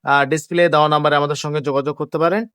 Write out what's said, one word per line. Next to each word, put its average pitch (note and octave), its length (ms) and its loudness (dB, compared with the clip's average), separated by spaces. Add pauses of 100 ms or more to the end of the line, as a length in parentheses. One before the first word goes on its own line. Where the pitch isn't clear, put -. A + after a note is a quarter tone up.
আহ, C#3+ 220 2
ডিসপ্লে D#3+ 440 -2
দেওয়া D3+ 200 4
নাম্বারে D3+ 260 2
আমাদের D3 200 0
সঙ্গে D3+ 260 -6
যোগাযোগ C#3 340 -4
করতে D3+ 220 -8
পারেন F3 260 0 (100)